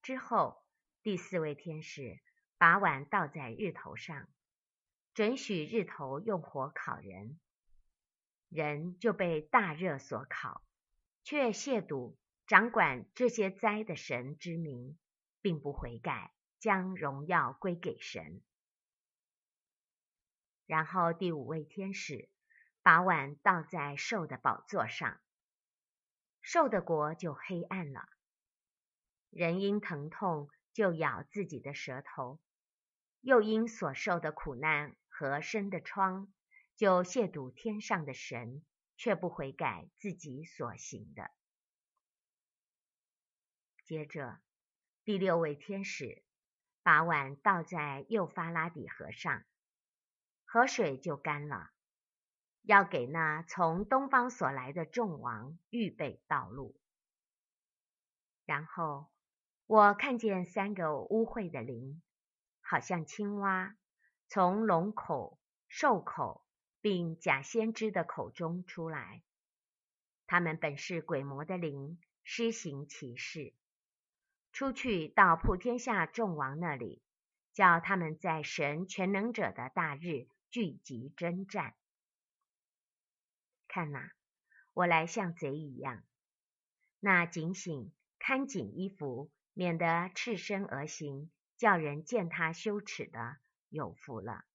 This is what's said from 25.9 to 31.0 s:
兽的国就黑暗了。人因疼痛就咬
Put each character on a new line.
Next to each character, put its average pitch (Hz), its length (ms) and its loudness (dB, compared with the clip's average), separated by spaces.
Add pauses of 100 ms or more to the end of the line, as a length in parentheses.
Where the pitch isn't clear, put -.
兽 311 280 4
的 196 120 2
国 156 340 0
就 165 180 -4
黑 175 300 -6
暗 170 300 -6
了。 - 140 -12 (1200)
人 170 300 0
因 202 180 2
疼 156 300 -6
痛 160 400 -4 (240)
就 196 200 2
咬 143 300 -2